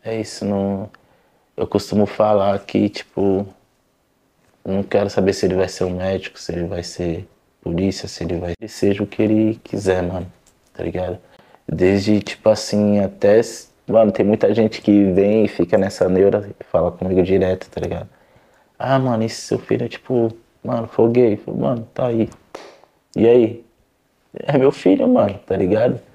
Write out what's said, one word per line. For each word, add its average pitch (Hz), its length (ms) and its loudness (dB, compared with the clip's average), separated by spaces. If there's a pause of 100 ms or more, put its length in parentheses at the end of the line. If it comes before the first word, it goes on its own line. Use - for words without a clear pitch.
É 113 160 -6
isso, - 260 -8
não. 98 440 -4 (640)
Eu 101 120 -4
costumo 101 400 0
falar 101 540 0
que, 104 280 0
tipo, 98 580 -4 (1160)
não 95 180 -4
quero 101 280 -2
saber 95 240 0
se - 100 -4
ele 92 100 0
vai 92 140 0
ser - 160 -6
um 90 120 -4
médico, 92 420 -6
se - 140 -12
ele 87 140 -6
vai 87 160 -8
ser 85 460 -8 (320)
polícia, 92 480 -4
se - 160 -12
ele 85 140 -6
vai. 87 200 -6
Ele 113 100 -14
seja 101 340 -2
o 101 40 -4
que - 160 -4
ele 110 400 0
quiser, 95 400 -2
mano, 90 240 -6 (460)
tá - 100 -12
ligado? 87 360 -6 (500)
Desde, 98 520 2
tipo - 280 -2
assim, 104 520 2
até 101 380 2
s-, - 300 -4 (180)
mano, 107 240 4
tem 98 140 0
muita 104 300 2
gente 110 260 0
que 101 320 4
vem 101 320 4
e 92 40 0
fica 87 280 0
nessa 98 320 0
neura 101 500 2
e - 60 -18
fala 87 260 0
comigo 92 320 0
direto, 92 480 0
tá - 100 -10
ligado? 90 280 -8 (680)
"Ah, 131 200 0
mano, 123 240 0
e 113 60 -2
se - 140 -12
seu - 160 -4
filho, 117 300 -4
tipo, 117 440 -2 (300)
mano, 117 260 -4
for 117 220 2
gay?" 120 240 4
Eu - 40 -8
falo, - 200 -10
"Mano, 120 360 -4
tá 131 120 -4
aí. 113 220 -2 (840)
E 117 140 4
aí?" 117 360 4 (680)
É - 240 -2
meu 135 140 4
filho, - 340 2
mano, 151 400 2
tá 95 100 -2
ligado? 104 440 0 (140)